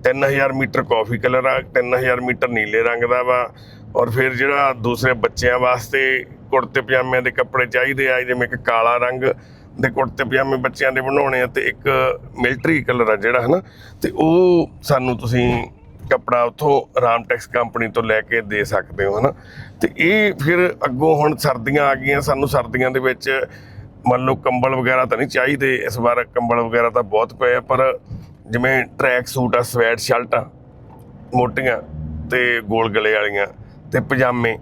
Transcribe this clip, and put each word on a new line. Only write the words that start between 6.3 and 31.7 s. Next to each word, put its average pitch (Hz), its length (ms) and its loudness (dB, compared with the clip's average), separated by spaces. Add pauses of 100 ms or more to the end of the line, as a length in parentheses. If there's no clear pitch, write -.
ਕੁੜਤੇ 131 300 2
ਪਜਾਮਿਆਂ 127 420 0
ਦੇ 123 80 0
ਕੱਪੜੇ 127 360 0
ਚਾਹੀਦੇ 127 460 0
ਆ, 127 80 2
ਜਿਵੇਂ 123 280 -2
ਇੱਕ 123 80 -8
ਕਾਲਾ 117 400 2
ਰੰਗ 123 260 -2 (580)
ਦੇ 131 100 0
ਕੁੜਤੇ 131 340 -2
ਪਜਾਮੇ 135 320 0
ਬੱਚਿਆਂ 131 360 -2
ਦੇ 131 80 0
ਬਣਾਉਣੇ 135 420 0
ਆ, 127 40 2
ਤੇ 131 140 -4
ਇੱਕ - 280 -4 (500)
ਮਿਲਟਰੀ 131 440 0
ਕਲਰ 120 280 0
ਆ 107 60 4
ਜਿਹੜਾ, 117 300 0
ਹਨਾ, 175 160 2 (400)
ਤੇ - 80 -2
ਉਹ 170 600 4 (120)
ਸਾਨੂੰ 127 360 0
ਤੁਸੀਂ 120 460 0 (460)
ਕੱਪੜਾ 120 320 2
ਉੱਥੋਂ 139 580 0
ਰਾਮਟੈਕਸ 117 460 0
ਕੰਪਨੀ 117 420 -2
ਤੋਂ 113 140 -2
ਲੈ 110 180 2
ਕੇ 117 200 -2
ਦੇ 104 240 -4
ਸਕਦੇ 95 400 -4
ਹੋ, 101 160 0
ਹਨਾ। 135 140 0 (460)
ਤੇ - 160 0
ਇਹ 202 360 2
ਫਿਰ 175 420 0 (100)
ਅੱਗੋਂ 147 320 2
ਹੁਣ 151 200 0
ਸਰਦੀਆਂ 139 480 0
ਆ 139 100 2
ਗਈਆਂ, 139 260 -2
ਸਾਨੂੰ 139 280 0
ਸਰਦੀਆਂ 127 420 0
ਦੇ 127 100 0
ਵਿੱਚ, 131 460 -2 (640)
ਮੰਨ 123 160 2
ਲਓ, 131 100 2
ਕੰਬਲ 127 420 0
ਵਗੈਰਾ 127 280 2
ਤਾਂ 113 140 -2
ਨਹੀਂ 135 100 -2
ਚਾਹੀਦੇ 135 460 0
ਇਸ 117 240 -4
ਵਾਰ, 120 260 2
ਕੰਬਲ 117 360 0
ਵਗੈਰਾ 117 300 2
ਤਾਂ 120 120 0
ਬਹੁਤ 107 320 0
ਪਏ 123 200 2
ਆ, 123 60 0
ਪਰ 127 380 0 (520)
ਜਿਵੇਂ 127 340 0 (140)
ਟਰੈਕ 123 280 0
ਸੂਟ 123 300 0
ਆ, 120 60 2
ਸਵੈਟ 117 360 0
ਸ਼ਰਟਾਂ 120 460 -2 (920)
ਮੋਟੀਆਂ 123 420 0 (520)